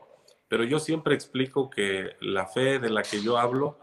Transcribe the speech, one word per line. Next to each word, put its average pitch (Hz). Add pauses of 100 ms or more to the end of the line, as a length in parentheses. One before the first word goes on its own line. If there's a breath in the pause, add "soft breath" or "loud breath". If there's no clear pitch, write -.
(480 soft breath)
Pero 113
yo 143
siempre 151
explico 131
que 95
la 98
fe 131
de 120
la 104
que 104
yo 120
hablo 131